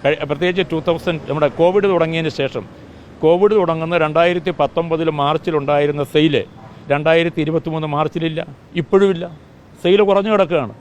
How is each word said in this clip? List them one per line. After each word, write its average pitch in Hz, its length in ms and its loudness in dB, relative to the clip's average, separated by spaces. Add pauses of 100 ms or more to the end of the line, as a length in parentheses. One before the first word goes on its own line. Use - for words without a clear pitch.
കഴി-, 151 160 0 (120)
പ്രത്യേകിച്ച് 180 420 -2
ടു 160 60 -2 (100)
തൗസൻഡ്, 165 400 -2
നമ്മുടെ 147 200 0 (120)
കോവിഡ് 190 320 4
തുടങ്ങിയതിന് 165 480 0
ശേഷം, 127 240 -4 (580)
കോവിഡ് 185 380 4
തുടങ്ങുന്ന 165 340 -2 (100)
രണ്ടായിരത്തി 170 560 0
പത്തൊമ്പതിൽ 165 480 -2 (140)
മാർച്ചിലുണ്ടായിരുന്ന 147 920 0
സെയിൽ 151 240 2 (540)
രണ്ടായിരത്തി 160 540 0
ഇരുപത്തിമൂന്ന് 160 500 -4
മാർച്ചിലില്ല, 156 460 -4 (400)
ഇപ്പോഴുമില്ല. 190 440 2 (560)
സെയിൽ 185 260 4
കുറഞ്ഞു 196 260 2
കിടക്കുകയാണ്. 160 480 0